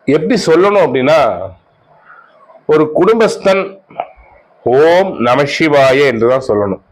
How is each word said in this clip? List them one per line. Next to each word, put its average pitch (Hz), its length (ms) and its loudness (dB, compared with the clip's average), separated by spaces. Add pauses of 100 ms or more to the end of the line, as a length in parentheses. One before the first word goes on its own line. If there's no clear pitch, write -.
எப்படி 175 400 0
சொல்லணும் 185 400 2
அப்படின்னா, 135 340 0 (1500)
ஒரு 156 300 0
குடும்பஸ்தன் 196 680 0 (1000)
"ஓம் 165 560 2
நம 123 240 0
சிவாய" 143 640 2
என்றுதான் 123 420 0
சொல்லணும். 104 340 -2 (100)